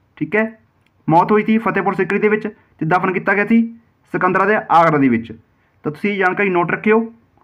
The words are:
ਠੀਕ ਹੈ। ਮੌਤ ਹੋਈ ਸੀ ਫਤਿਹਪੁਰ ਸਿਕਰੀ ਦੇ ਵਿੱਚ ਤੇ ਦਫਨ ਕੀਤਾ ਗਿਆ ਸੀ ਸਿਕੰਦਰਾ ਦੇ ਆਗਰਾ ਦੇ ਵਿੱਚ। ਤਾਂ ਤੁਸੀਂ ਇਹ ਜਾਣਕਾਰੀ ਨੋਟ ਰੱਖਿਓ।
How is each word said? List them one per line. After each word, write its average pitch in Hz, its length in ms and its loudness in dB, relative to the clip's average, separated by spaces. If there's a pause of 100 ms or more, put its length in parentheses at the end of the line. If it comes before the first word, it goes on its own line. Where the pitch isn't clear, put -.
(160)
ਠੀਕ 156 200 -6
ਹੈ। 220 80 2 (640)
ਮੌਤ 175 240 4
ਹੋਈ 208 120 2
ਸੀ 220 140 2
ਫਤਿਹਪੁਰ 196 360 -2
ਸਿਕਰੀ 196 240 -2
ਦੇ 214 100 0
ਵਿੱਚ 214 180 0
ਤੇ - 400 -10
ਦਫਨ 185 260 0
ਕੀਤਾ 196 220 -2
ਗਿਆ 202 120 0
ਸੀ 226 160 4 (520)
ਸਿਕੰਦਰਾ 180 320 0
ਦੇ 214 100 2
ਆਗਰਾ 160 420 2
ਦੇ 135 100 2
ਵਿੱਚ। 113 240 -2 (520)
ਤਾਂ 156 80 -4
ਤੁਸੀਂ 202 200 -4
ਇਹ 202 60 -4
ਜਾਣਕਾਰੀ 190 320 0
ਨੋਟ 175 200 0
ਰੱਖਿਓ। 214 300 2 (440)